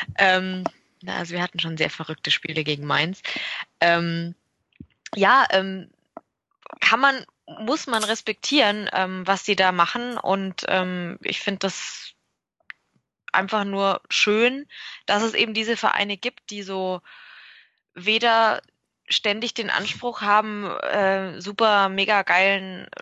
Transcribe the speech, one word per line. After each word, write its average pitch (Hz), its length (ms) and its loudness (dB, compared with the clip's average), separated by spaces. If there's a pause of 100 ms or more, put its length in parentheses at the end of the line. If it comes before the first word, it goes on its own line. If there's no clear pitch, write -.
(180)
Ähm, 185 460 2 (380)
na, 180 160 -6
also 170 160 -6
wir 175 80 -2
hatten - 180 -6
schon 165 160 -6
sehr 160 140 0
verrückte 156 400 -8
Spiele 156 340 -2
gegen 147 220 -4
Mainz. 147 340 -2 (600)
Ähm, 170 540 2 (800)
ja, 220 360 6
ähm, 190 400 -2 (880)
kann 233 200 4
man, 269 260 2 (340)
muss 247 260 -2
man 226 160 0
respektieren, 214 920 0
ähm, 185 320 -2
was 190 180 0
die 202 120 2
da 185 160 4
machen. 233 440 0
Und, 190 520 -2
ähm, 180 540 -2
ich - 180 -6
find 196 240 -4
das - 500 -8 (1160)
einfach 196 320 0
nur 196 440 0
schön, 240 580 2 (380)
dass 208 180 2
es 226 120 0
eben 226 200 0
diese 220 220 -2
Vereine 202 400 0
gibt, - 340 -8
die 208 120 -10
so 185 400 -4 (920)
weder 220 680 4 (460)
ständig 220 460 0
den 220 160 -4
Anspruch - 520 -4
haben, 208 420 2
äh, 190 760 0
super 202 480 2
mega 196 340 2
geilen 190 640 0 (140)